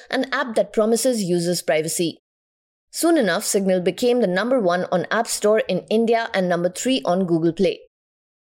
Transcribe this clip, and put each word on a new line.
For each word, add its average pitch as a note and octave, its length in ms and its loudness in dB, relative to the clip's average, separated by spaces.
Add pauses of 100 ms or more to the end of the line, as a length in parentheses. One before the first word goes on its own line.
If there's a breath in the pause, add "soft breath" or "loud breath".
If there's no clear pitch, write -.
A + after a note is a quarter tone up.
(100)
an C4 200 -2
app B3+ 260 -4
that G#3 180 -2
promises A3+ 500 0
users F3 380 -2
privacy. D#3+ 560 -2 (720)
Soon E4 280 2
enough, G3 260 0
Signal F#3+ 360 0
became A#3+ 400 0
the G3+ 80 2
number A3+ 320 0
one F3+ 320 0
on F3 180 0
App A3 160 0
Store G#3+ 320 2 (140)
in F3 80 -2 (100)
India A3+ 420 0
and F#3 160 0
number F3 200 0
three B3+ 360 -2
on F3+ 220 0
Google E3 260 2
Play. F3 280 0 (680)